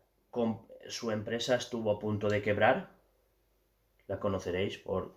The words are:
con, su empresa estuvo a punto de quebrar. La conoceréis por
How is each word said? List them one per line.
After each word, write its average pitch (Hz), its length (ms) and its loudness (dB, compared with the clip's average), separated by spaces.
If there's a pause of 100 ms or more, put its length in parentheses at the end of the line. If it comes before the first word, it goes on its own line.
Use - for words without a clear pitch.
(300)
con, 113 300 -2 (280)
su - 220 -6
empresa 110 460 0
estuvo 113 360 -2
a 104 60 0
punto 104 300 0
de 104 140 2
quebrar. 110 480 4 (1160)
La 95 120 -6
conoceréis 95 580 -2
por - 380 -4